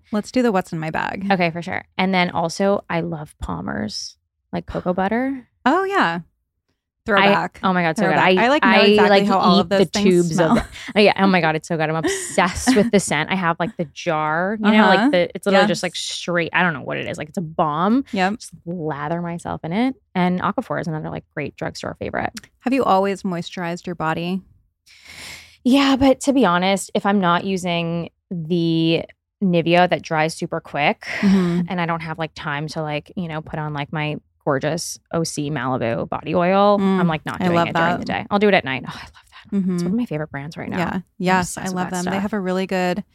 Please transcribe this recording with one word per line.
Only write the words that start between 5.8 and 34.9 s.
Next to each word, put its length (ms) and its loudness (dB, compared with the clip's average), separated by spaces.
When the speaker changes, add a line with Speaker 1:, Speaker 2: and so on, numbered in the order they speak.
Speaker 1:
yeah. 340 0
Throwback. 580 2
Speaker 2:
I, 60 2
oh 40 2
my 80 2
God, 160 0
so 60 0
Speaker 1:
Throwback. 260 4
Speaker 2:
good. 100 6
I, 60 4
Speaker 1:
I, 40 4
like, 140 2
know 60 6
Speaker 2:
I, 120 6
Speaker 1:
exactly 400 6
Speaker 2:
like, 60 2
Speaker 1:
how 120 4
all 180 6
Speaker 2:
eat 40 6
Speaker 1:
of 80 0
those 100 4
Speaker 2:
the 60 6
Speaker 1:
things 200 -2
Speaker 2:
tubes 300 4
Speaker 1:
smell. 160 4
Speaker 2:
of 80 4
it. 40 -2
Oh, 40 2
yeah. 180 8
Oh 100 4
my 140 4
God, 140 2
it's 120 -6
so 80 -2
good. 140 0
I'm 60 -2
obsessed 800 0
with 160 4
the 80 4
scent. 320 -2
I 40 -2
have, 240 0
like, 180 -4
the 80 -4
jar, 760 -2
you 80 4
know, 120 6
Speaker 1:
Uh-huh. 200 6
Speaker 2:
like, 80 4
the, 220 2
it's 140 -6
literally 200 4
just, 120 0
Speaker 1:
Yes. 40 -10
Speaker 2:
like, 120 -4
straight, 580 -4
I 80 4
don't 120 2
know 100 -10
what 140 -6
it 100 -8
is. 100 -8
Like, 120 -10
it's 100 -8
a 20 -4
balm. 680 0
Speaker 1:
Yep. 260 0
Speaker 2:
Just 140 -18
lather 560 -6
myself 400 -8
in 100 -6
it. 220 0
And 280 0
Aquaphor 380 -4
is 80 -6
another, 220 -6
like, 140 -10
great 220 -8
drugstore 440 -8
favorite. 320 -4
Speaker 1:
Have 140 -2
you 100 2
always 400 2
moisturized 640 -6
your 80 -6
body? 460 -4
Speaker 2:
Yeah, 320 4
but 260 4
to 120 2
be 120 4
honest, 480 2
if 120 -2
I'm 140 2
not 240 2
using 640 -2
the 720 0
Nivea 460 4
that 120 -2
dries 340 -2
super 240 -6
quick 460 -2
Speaker 1:
Mm-hmm. 480 2
Speaker 2:
and 120 -4
I 40 -2
don't 160 -4
have, 180 -8
like, 160 -6
time 340 -6
to, 120 -8
like, 340 -6
you 120 -6
know, 140 -8
put 180 -10
on, 140 -6
like, 180 -6
my 260 -4
gorgeous 520 -2